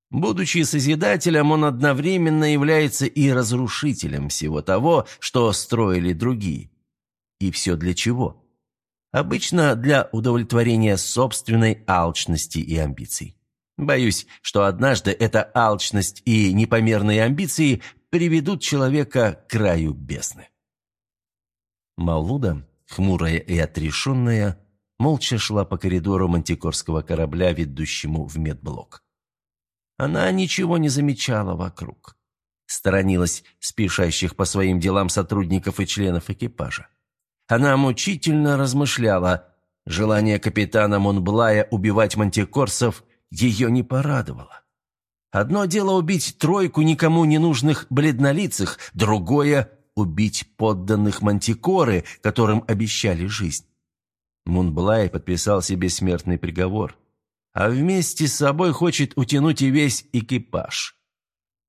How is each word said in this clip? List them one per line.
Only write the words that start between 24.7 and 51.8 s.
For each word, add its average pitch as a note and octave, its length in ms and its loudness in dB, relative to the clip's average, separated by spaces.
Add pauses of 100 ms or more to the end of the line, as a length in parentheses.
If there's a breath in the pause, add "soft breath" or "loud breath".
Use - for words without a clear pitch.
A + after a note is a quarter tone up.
молча C3+ 380 0
шла G#2 280 -2
по F#2 120 -6
коридору F#2 500 0
мантикорского E2 720 -2
корабля, E2 500 -2
ведущему D2+ 760 -6
в D#2 120 -10
медблок. D2+ 640 -10 (920)
Она E3+ 340 -2
ничего F#3 460 0
не D#3 120 2
замечала B2+ 640 -2
вокруг. - 640 -10 (480)
Сторонилась F#2+ 800 0 (160 soft breath)
спешащих F2+ 760 -2
по F#2+ 100 0
своим F#2 340 0
делам F#2+ 300 0
сотрудников F#2+ 680 -2
и F#2+ 80 -2
членов F#2 420 -2
экипажа. G#2+ 580 -8 (600)
Она C3+ 300 4
мучительно C#3+ 800 0
размышляла. A2+ 1000 0 (300)
Желание G#2+ 520 2
капитана G#2 640 0
Монблая G#2 720 2
убивать G#2+ 460 2
мантикорцев G#2+ 840 0 (280)
её A2+ 380 0
не B2 140 2
порадовало. C3 840 -4 (640)
Одно D3 340 0
дело G3 260 0
убить F3+ 480 -2
тройку F3+ 420 0
никому D#3+ 440 2
не D#3 120 4
нужных D3+ 520 2
бледнолицых, C#3 880 0 (140 loud breath)
другое — A2 800 2 (240)
убить G2+ 520 -2 (100)
подданных G#2 640 0
Мантикоры, G#2+ 840 0 (160 loud breath)